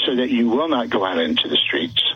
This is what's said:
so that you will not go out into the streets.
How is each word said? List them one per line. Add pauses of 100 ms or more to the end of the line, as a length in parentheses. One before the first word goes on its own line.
so
that
you
will
not
go
out
into
the
streets. (160)